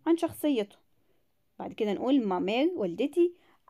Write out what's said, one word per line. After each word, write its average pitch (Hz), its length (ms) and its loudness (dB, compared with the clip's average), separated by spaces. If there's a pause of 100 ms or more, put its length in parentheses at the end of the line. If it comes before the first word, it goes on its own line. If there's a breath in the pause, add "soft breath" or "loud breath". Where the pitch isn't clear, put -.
عن 330 100 4
شخصيته. 285 580 -2 (840)
بعد 190 140 -10
كده 208 200 -2
نقول 254 300 2
ma 185 260 0
mère، 302 280 0
والدتي، 277 560 0 (360 soft breath)